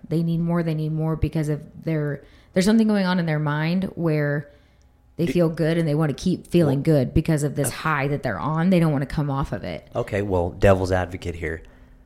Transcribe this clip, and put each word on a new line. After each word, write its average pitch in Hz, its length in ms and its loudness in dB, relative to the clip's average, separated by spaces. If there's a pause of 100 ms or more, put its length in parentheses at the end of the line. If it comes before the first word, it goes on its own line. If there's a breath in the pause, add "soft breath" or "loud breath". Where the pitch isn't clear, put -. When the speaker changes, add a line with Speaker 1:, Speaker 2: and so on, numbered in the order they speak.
Speaker 1:
They 165 140 -2
need 165 180 -2
more, 170 220 0
they 160 120 -2
need 156 180 -2
more 160 240 -2
because 156 320 -2
of - 360 -8
their, 151 400 -4 (280 loud breath)
there's 185 140 2
something 220 220 4
going 202 180 2
on 180 120 0
in 170 80 0
their 156 120 0
mind 156 460 0 (100)
where 151 560 0 (680 soft breath)
they 170 100 0
Speaker 2:
Do - 60 -2
Speaker 1:
feel 175 160 4
good 165 300 0
and 165 100 0
they 147 60 0
wanna 151 200 2
keep - 340 -2
feeling 143 300 4
Speaker 2:
Well, 139 60 -4
Speaker 1:
good 143 300 2
because 156 300 2
of 143 100 -4
this 143 140 -2
Speaker 2:
uh, - 40 -4
Speaker 1:
high 143 360 -2
that 143 140 -4
they're 95 180 -4
on. 160 300 0
They 180 100 6
don't 160 120 4
wanna 135 140 0
come 147 240 -2
off 139 220 -4
of 98 120 -6
it. 87 300 -10
Speaker 2:
Okay, 107 280 -2
well, 90 280 0
devil's 95 420 4
advocate 90 440 -4
here. 80 260 -8 (440 soft breath)